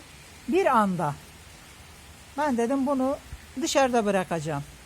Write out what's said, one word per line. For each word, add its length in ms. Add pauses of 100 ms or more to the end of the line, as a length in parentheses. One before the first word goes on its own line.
(480)
bir 180
anda. 480 (1200)
Ben 200
dedim 300
bunu 300 (440)
dışarıda 440
bırakacağım. 580 (220)